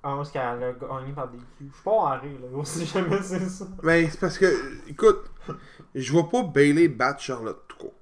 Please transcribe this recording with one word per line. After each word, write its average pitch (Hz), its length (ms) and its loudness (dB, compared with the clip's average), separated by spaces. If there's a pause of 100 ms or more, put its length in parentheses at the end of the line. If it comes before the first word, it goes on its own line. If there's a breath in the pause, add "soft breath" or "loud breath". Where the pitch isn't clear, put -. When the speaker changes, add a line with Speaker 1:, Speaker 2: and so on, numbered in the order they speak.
Speaker 1:
parce 143 280 -6
qu'elle 135 100 -4
a 123 300 -4
gagné 131 420 -10
par 135 140 -8
des 120 100 -16
culs. 131 320 -18
Je 135 40 -20
suis - 100 -20
pas 196 80 0
en 151 300 2
rire, 139 200 -12
là, 123 80 -14
gros, 139 160 -6
<laughs> - 0 -
si 160 200 -6
jamais 185 360 0
c'est 185 280 -4
ça. 185 160 -10 (180)
Speaker 2:
Ben, 165 260 4
c'est - 100 -10
parce 175 180 -2
que, 135 520 2
écoute, 202 400 4 (640 loud breath)
je 131 200 -4
vois 165 160 4
pas 247 140 2
Bayley 147 440 6
battre 131 340 0
Charlotte, 113 460 -8
tout - 100 -18
court. - 240 -12